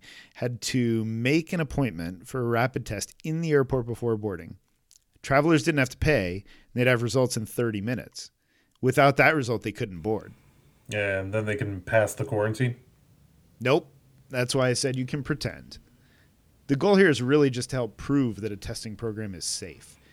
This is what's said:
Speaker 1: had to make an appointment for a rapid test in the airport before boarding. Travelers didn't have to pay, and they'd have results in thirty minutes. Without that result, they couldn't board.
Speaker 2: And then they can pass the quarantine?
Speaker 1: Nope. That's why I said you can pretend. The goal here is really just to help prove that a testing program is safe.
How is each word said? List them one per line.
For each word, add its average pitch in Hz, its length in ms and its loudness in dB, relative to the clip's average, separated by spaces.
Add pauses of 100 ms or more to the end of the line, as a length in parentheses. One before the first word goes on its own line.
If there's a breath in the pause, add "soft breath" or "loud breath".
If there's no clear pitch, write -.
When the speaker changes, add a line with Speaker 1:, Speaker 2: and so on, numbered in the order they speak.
(340 loud breath)
Speaker 1:
had 123 260 -6
to 117 440 0
make 123 480 0
an 180 80 -2
appointment 90 680 -4
for 131 120 -6
a 123 40 -2
rapid 120 420 0
test - 280 -8 (100)
in 160 160 -4
the 165 100 -2
airport 135 360 2
before 117 300 -2
boarding. 98 400 -8 (680)
Travelers 143 400 4
didn't 156 160 0
have 127 100 2
to - 80 -16
pay, 98 480 0
and - 0 - (300 soft breath)
they'd 123 120 2
have 123 160 2
results 123 360 0
in 107 80 -6
thirty 113 340 -2
minutes. - 500 -8 (520)
Without 135 340 4
that 151 180 6
result, 120 280 -2
they 107 100 -4
couldn't 92 300 -8
board. 104 320 -4 (580)
Speaker 2:
And 98 400 -2
then 107 140 -2
they 104 100 -2
can 101 240 -4
pass 107 320 2
the - 140 -6
quarantine? 110 500 -2 (840)
Speaker 1:
Nope. 131 300 2 (400)
That's 127 260 -2
why 131 140 4
I 123 60 2
said 127 200 -2
you 127 120 -2
can 147 160 -6
pretend. 76 560 -6 (880 soft breath)
The 139 100 2
goal 190 200 6
here 190 120 8
is 123 140 2
really 143 260 6
just 123 220 -4
to 135 60 -4
help 120 200 -4
prove 123 460 0
that 104 100 -6
a 101 40 -8
testing 107 400 -12
program 107 380 -8
is 80 120 -10
safe. - 520 -10 (140 soft breath)